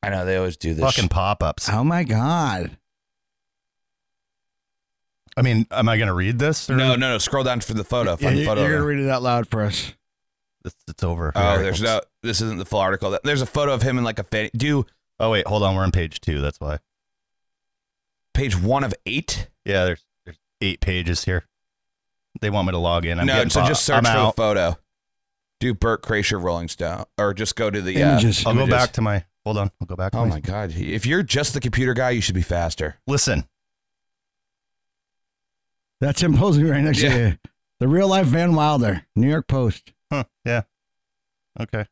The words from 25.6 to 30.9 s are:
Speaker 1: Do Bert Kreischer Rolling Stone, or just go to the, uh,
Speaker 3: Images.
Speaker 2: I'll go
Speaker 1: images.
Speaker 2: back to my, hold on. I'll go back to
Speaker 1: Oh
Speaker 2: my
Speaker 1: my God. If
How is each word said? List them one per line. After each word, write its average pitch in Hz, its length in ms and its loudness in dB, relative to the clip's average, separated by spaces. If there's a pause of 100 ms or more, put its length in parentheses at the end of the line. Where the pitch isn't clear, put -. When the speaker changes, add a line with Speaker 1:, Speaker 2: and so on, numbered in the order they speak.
Speaker 1:
Do 123 120 0
Bert 113 300 0
Kreischer 104 400 -2
Rolling 85 260 -2
Stone, 85 360 -6 (120)
or 104 160 0
just 98 240 -4
go 110 140 0
to 101 100 -2
the, 92 220 0
uh, - 100 -2
Speaker 3:
Images. 110 320 2
Speaker 2:
I'll 110 80 2
go 123 100 4
Speaker 1:
images. 127 160 2
Speaker 2:
back 123 160 0
to - 80 -2
my, 101 220 0 (200)
hold 107 140 -2
on. 98 120 -2 (100)
I'll - 60 -8
go 92 100 -10
back 92 160 -4
to 110 60 -4
Speaker 1:
Oh 117 80 2
Speaker 2:
my 90 80 0
Speaker 1:
my 76 60 -6
God. 92 360 -6
If 92 300 -4